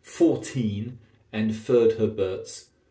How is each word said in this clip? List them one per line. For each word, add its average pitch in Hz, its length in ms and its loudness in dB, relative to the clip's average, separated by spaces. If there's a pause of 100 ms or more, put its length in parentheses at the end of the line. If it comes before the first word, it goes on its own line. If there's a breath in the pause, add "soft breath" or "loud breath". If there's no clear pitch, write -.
fourteen, 123 1000 0 (340 soft breath)
and 110 220 0
third 113 420 4
Herbert's 98 720 -4 (200)